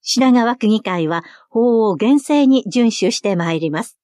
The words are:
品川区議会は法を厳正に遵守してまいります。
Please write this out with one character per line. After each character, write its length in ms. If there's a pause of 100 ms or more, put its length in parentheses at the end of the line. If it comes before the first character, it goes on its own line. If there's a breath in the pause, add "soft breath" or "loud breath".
品 300
川 240
区 120
議 140
会 280
は 160 (240 loud breath)
法 400
を 60
厳 260
正 260
に 160 (100)
遵 100
守 280
し 100
て 140
ま 160
い 80
り 100
ま 140
す。 200